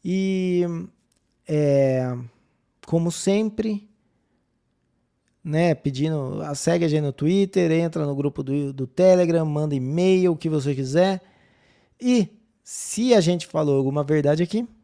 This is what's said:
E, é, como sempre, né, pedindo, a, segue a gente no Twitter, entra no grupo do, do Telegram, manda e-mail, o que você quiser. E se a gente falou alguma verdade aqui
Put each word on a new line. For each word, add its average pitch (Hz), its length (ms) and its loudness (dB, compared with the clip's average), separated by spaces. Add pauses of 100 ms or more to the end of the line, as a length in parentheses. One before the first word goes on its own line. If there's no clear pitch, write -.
E, 185 580 0 (840)
é, 139 680 2 (680)
como 170 240 0
sempre, 214 760 -4 (1500)
né, 160 320 0
pedindo, 143 680 -4
a, 151 120 -8
segue 170 300 0
a 165 40 0
gente 151 140 0
no 143 100 -2
Twitter, 185 600 0
entra 160 340 -2
no 143 80 -4
grupo 139 300 -4
do, 139 280 -4
do 131 140 -8
Telegram, 180 580 4
manda 151 300 -2
e-mail, 175 580 2
o 160 40 -2
que 160 120 -6
você 147 280 -2
quiser. 170 440 0 (800)
E 240 280 2 (340)
se - 520 -2
a 214 60 8
gente 170 280 0
falou 147 280 0
alguma 139 280 0
verdade 151 400 2
aqui 214 200 -4 (200)